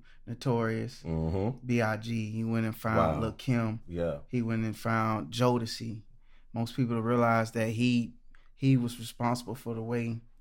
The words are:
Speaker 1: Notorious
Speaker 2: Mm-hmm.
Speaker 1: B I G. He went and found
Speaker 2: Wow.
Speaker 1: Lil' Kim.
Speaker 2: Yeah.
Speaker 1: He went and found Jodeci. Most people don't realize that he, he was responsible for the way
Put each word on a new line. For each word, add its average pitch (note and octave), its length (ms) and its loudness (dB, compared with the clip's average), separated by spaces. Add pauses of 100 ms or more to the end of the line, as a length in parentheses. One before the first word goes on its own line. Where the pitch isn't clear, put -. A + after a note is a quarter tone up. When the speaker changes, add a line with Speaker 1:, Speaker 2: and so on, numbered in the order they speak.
(260)
Speaker 1:
Notorious A2+ 800 -2
Speaker 2:
Mm-hmm. E2+ 600 0
Speaker 1:
B A#2+ 160 2
I G#2+ 160 0
G. A2 340 -4
He A2+ 120 -2
went A2+ 220 0
and A2 100 -4
found A2 220 0
Speaker 2:
Wow. D#2+ 240 4
Speaker 1:
Lil' A2 120 -2
Kim. A2+ 540 0
Speaker 2:
Yeah. E2+ 400 -2
Speaker 1:
He B2 140 -2
went A2+ 240 0
and G#2+ 100 -2
found A2 560 0
Jodeci. A2+ 680 0 (520)
Most A2+ 220 -4
people A#2+ 200 0
don't A2+ 80 0
realize A#2 480 4
that A2+ 180 0
he, A#2+ 440 2 (420)
he C3+ 220 6
was A#2+ 220 0
responsible A#2+ 560 -2
for A#2 200 -8
the A2+ 80 -4
way A#2 380 -2 (200)